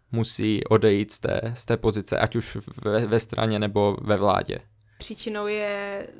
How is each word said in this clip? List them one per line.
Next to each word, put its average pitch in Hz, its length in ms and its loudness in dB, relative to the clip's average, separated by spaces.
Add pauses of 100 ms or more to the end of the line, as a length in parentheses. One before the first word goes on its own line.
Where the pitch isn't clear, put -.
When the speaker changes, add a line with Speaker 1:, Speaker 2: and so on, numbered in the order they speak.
(140)
Speaker 1:
musí 110 520 0
odejít 107 480 4
z - 80 -10
té, - 200 0 (160)
z - 100 -16
té 117 100 2
pozice, 107 420 0
ať 113 180 0
už - 200 -6 (280)
ve, 107 220 2
ve 110 120 4
straně 110 400 0
nebo 104 440 2
ve 104 140 2
vládě? 98 420 2 (400)
Speaker 2:
Příčinou 208 480 -8
je 202 600 -6 (140)